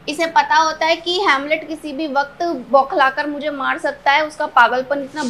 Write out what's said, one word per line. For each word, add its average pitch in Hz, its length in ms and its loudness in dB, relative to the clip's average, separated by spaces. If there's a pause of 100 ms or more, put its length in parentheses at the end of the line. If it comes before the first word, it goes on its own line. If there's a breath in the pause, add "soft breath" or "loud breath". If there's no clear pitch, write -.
इसे 311 200 -2
पता 302 280 2
होता 320 300 2
है 330 120 4
कि 349 240 -4
Hamlet 302 460 0
किसी 302 260 -10
भी 311 160 -4
वक्त 285 340 -2 (280)
बौखलाकर 269 560 2
मुझे 294 240 -6
मार 269 280 -4
सकता 277 320 0
है, 302 140 2
उसका 302 220 -6
पागलपन 254 560 2
इतना 285 260 -8